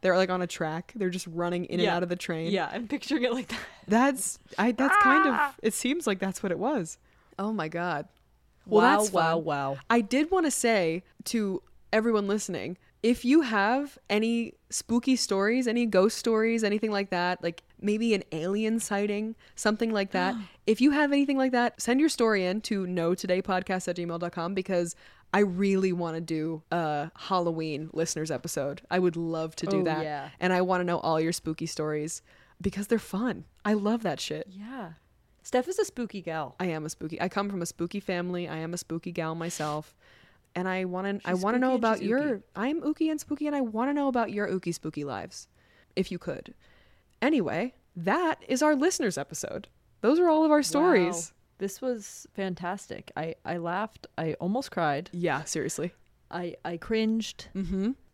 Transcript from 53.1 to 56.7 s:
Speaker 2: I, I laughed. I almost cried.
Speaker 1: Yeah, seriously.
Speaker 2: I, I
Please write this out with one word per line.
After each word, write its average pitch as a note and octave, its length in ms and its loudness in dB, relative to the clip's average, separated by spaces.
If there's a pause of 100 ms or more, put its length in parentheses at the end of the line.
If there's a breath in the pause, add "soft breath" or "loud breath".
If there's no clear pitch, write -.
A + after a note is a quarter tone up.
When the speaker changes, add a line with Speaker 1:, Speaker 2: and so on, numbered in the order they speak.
Speaker 2:
I, D#3+ 180 -6 (100)
I F3 140 -4
laughed. F3+ 480 -6 (120)
I D#3+ 160 -2
almost G#3+ 360 -2
cried. D#3 420 -2
Speaker 1:
Yeah, D#3+ 320 -2
seriously. - 480 -4 (380)
Speaker 2:
I, F3 340 -8
I F3 120 -6